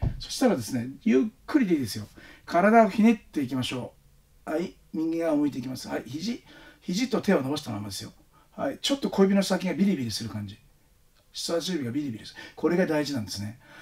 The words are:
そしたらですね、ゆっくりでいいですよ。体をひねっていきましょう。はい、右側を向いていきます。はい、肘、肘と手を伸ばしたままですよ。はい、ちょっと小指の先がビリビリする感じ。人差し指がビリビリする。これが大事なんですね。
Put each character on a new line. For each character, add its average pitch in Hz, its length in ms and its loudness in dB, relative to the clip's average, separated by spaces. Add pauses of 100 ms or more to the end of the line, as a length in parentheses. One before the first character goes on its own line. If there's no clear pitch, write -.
(200)
そ - 120 -12
し - 80 -8
た 262 80 6
ら 214 80 4
で 123 80 -4
す 104 100 -8
ね、 123 140 -4 (160)
ゆ 247 200 4
っ - 20 0 (200)
く - 140 0
り 226 80 2
で 180 80 4
い - 20 4
い - 40 -2
で 123 60 -2
す - 120 -10
よ。 104 80 -10 (380)
体 214 380 6
を 208 60 4
ひ 202 140 2
ね 233 100 8
っ 226 60 -2
て - 220 -6
い 123 60 0
き 135 80 -4
ま 127 60 0
し 123 120 -4
ょ 120 200 -8 (540)
う。 - 20 -6
は 156 80 -2
い、 180 160 -4 (200)
右 165 260 -2
側 165 140 0
を - 20 4
向 147 140 2
い - 20 -2
て 131 80 -8
い - 20 -6
き 127 60 -8
ま 131 80 -8
す。 - 140 -12
は - 80 -6
い、 - 100 -8
肘、 165 360 -6 (380)
肘 208 300 -2
と 202 100 0
手 196 140 4
を 143 80 2
伸 131 80 -4
ば 151 60 -2
し 151 40 -8
た - 80 -10
ま 104 120 -6
ま 107 80 -10
で 95 40 -10
す 107 100 -10
よ。 98 80 -14 (420)
は - 180 -4
い、 - 100 -12
ち - 120 0
ょ - 20 2
っ - 40 -2
と - 120 -2
小 196 120 4
指 196 120 6
の 196 80 4
先 185 240 -2
が 170 80 -2
ビ 185 100 2
リ 196 100 2
ビ 131 100 -4
リ 110 60 -4
す 113 120 -6
る 113 80 -8
感 104 160 -6
じ。 101 100 -14 (720)
人 - 220 -6
差 170 80 0
し 175 100 -4
指 151 140 -2
が 117 60 -4
ビ 143 100 -2
リ 143 80 -4
ビ 110 80 -8
リ - 80 -18
す - 80 -18
る。 - 80 -18 (140)
こ 160 140 0
れ 175 80 2
が 180 100 4
大 151 180 0
事 143 80 -6
な 135 60 -4
ん 104 60 -4
で 92 60 -10
す 98 120 -8
ね。 113 160 -10 (220)